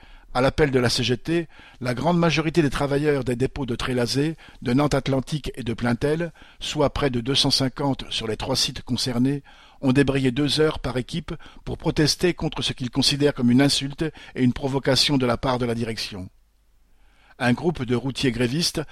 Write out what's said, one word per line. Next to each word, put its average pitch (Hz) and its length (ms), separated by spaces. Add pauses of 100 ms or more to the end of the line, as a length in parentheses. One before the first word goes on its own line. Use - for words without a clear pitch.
(320)
à 127 80
l'appel 139 300
de 131 80
la 120 100
C 127 140
G 117 140
T, 165 320 (320)
la 123 120
grande 147 240
majorité 160 460
des 139 80
travailleurs 143 540
des 123 100
dépôts 127 320
de 120 80
Trélazé, 127 600 (260)
de 120 100
Nantes 143 220
Atlantique 135 640
et 127 80
de 117 100
Plaintel, 151 580 (280)
soit 143 300
près 143 200
de 120 100
deux 127 140
cent 135 160
cinquante 135 600
sur 113 180
les 107 80
trois - 180
sites - 280
concernés, 127 600 (380)
ont 135 120
débrayé 135 380
deux 139 300
heures 156 180
par 127 200
équipe 160 360 (300)
pour 123 140
protester 165 540
contre 151 300
ce - 100
qu'ils 123 200
considèrent 139 420
comme 123 160
une 123 100
insulte 139 440 (320)
et 127 80
une 123 80
provocation 135 680
de 127 80
la 117 100
part 127 220
de 123 80
la 117 80
direction. 110 560 (1080)
Un 123 120
groupe 135 300
de 123 140
routiers 127 340
grévistes 123 600